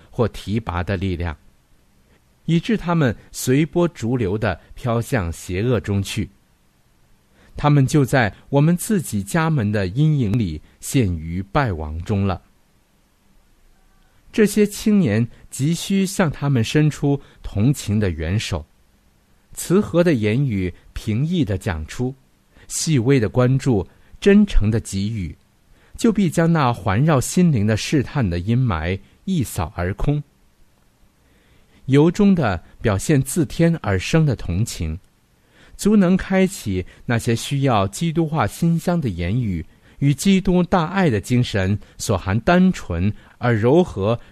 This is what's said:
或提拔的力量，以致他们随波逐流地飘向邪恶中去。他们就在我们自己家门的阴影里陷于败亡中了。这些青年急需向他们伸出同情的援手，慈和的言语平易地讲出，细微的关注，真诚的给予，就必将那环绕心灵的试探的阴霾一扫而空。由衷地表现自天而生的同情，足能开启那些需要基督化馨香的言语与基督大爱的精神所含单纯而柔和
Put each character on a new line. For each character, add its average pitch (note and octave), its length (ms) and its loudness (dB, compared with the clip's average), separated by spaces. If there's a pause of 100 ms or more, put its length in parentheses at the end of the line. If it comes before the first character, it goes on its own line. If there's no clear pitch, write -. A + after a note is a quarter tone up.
(120)
或 A2+ 160 0
提 G#2 320 -6
拔 F2+ 240 -4
的 G2+ 120 -4
力 F#2 200 -4
量， D#2+ 200 -6 (1120)
以 E3 140 2
致 G#3+ 180 0
他 E3+ 160 -4
们 C#3+ 220 2 (160)
随 C#3 340 0
波 F3 220 0
逐 B2 280 -4
流 G#2+ 220 -2
地 G#2+ 200 -2 (180)
飘 A#2 260 -2
向 F#2+ 300 -2
邪 F#2 320 -6
恶 A#2+ 160 0
中 G2+ 220 -2
去。 - 280 -6 (1300)
他 D3 120 0
们 C#3+ 160 4
就 C#3 200 2
在 A#2+ 280 0 (160)
我 C#3 120 2
们 E3+ 160 2
自 G3+ 240 -2
己 G2+ 220 -6
家 D#3+ 260 -2
门 A2+ 220 0
的 G2+ 160 -2
阴 C#3+ 320 2
影 A2 180 0
里 E2 240 -4 (180)
陷 G#2+ 340 0
于 E2 280 -6
败 A#2+ 320 -2
亡 D#2 300 -8
中 G2 220 -2
了。 F2 160 -2 (1900)
这 A3 140 4
些 G#3 220 2
青 G#3 320 0
年 A#2+ 280 2 (220)
急 D3 240 -2
需 F#3+ 320 0
向 F#3 260 0
他 - 160 -4
们 B2+ 160 2
伸 D3+ 260 2
出 C#3 300 -2 (220)
同 A#2 320 0
情 G#2 260 -2
的 G2+ 100 0
援 D#2+ 300 -4
手， E2 260 -6 (880)
慈 F#3+ 280 0
和 F3 200 0
的 F3 120 4
言 A2 300 0
语 G2 300 -2 (200)
平 A2+ 320 -2
易 E3+ 180 -2
地 G2 140 -2
讲 D#2+ 280 -6
出， B2+ 300 -6 (540)
细 D#3+ 280 0
微 B2+ 220 4
的 G#2 80 0
关 B2+ 320 2
注， G#2+ 260 0 (360)
真 G3+ 240 6
诚 G#2 260 4
的 A2+ 80 0
给 G2+ 320 -4
予， F#2 240 -6 (640)
就 A#3 140 2
必 F#3+ 180 0
将 E3 220 2
那 C#3+ 200 2
环 A2+ 320 0
绕 D#3 160 4
心 F3 320 2
灵 G#2 160 2
的 A2 80 2
试 C3+ 260 0
探 A#2+ 260 -2
的 F2 120 -2
阴 A2+ 180 0
霾 F#2 400 -2 (280)
一 F3+ 180 -2
扫 - 320 -6
而 F2+ 200 -4
空。 D3 280 -2 (1600)
由 C#3+ 220 4
衷 G3+ 240 4
地 A2 300 0 (180)
表 G2+ 160 2
现 C#3 240 2
自 D3 240 -2
天 E3 360 0
而 G2 180 -2
生 D#3+ 260 2
的 C3+ 80 2
同 F2+ 300 -4
情， D#2+ 340 -6 (800)
足 G#3+ 220 2
能 F#3 180 4
开 F#3+ 320 2
启 F#2 380 -6 (200)
那 A#2 140 -2
些 A#2 160 0
需 C#3 280 -4
要 A2 220 2
基 D#3+ 280 -4
督 E3 120 0
化 C#3+ 220 0
馨 E3+ 320 0
香 F3 220 -2
的 C3+ 80 -2
言 F2+ 320 -2
语 F2+ 240 -4 (340)
与 C#3+ 140 2
基 F#3+ 260 2
督 F3+ 240 2
大 E3+ 220 0
爱 F3+ 240 0
的 G#2 100 2
精 B2 240 0
神 G2 340 0 (200)
所 G2+ 200 -2
含 G2 240 -2
单 F#3 300 4
纯 F#2 400 -2 (280)
而 A#2+ 140 0
柔 B2 300 4
和 G#2+ 340 -2 (140)